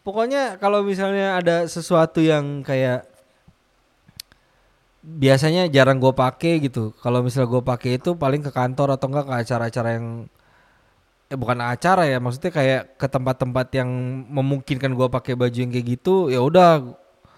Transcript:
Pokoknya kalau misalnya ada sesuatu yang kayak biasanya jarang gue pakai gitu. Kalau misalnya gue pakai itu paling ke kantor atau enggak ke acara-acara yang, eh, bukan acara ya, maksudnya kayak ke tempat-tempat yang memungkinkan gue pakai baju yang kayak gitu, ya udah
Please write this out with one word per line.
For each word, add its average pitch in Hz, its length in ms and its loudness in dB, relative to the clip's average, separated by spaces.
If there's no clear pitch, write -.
Pokoknya 226 560 -4
kalau 202 240 2
misalnya 196 560 -2
ada 170 240 2
sesuatu 160 560 0
yang 143 400 0
kayak 131 420 -2
biasanya 156 680 2
jarang 135 320 4
gue 131 140 4
pakai 151 500 0
gitu. 117 380 -4
Kalau 123 240 0
misalnya 123 240 0
gue 120 160 0
pakai 127 340 -2
itu 175 160 -2
paling 147 300 -2
ke 139 80 -6
kantor 131 420 0
atau 131 160 -4
enggak 143 160 -2
ke 131 140 -6
acara-acara 117 560 -4
yang, 117 100 -8
eh, 135 40 -8
bukan 120 280 -2
acara 170 400 2
ya, 131 160 0
maksudnya 127 320 -4
kayak 131 280 0
ke 143 80 -2
tempat-tempat 127 680 -2
yang 127 140 -2
memungkinkan 135 640 -2
gue 127 160 0
pakai 127 240 -4
baju 123 240 0
yang 123 160 -4
kayak 120 140 -2
gitu, 185 320 2
ya 127 160 2
udah 165 400 6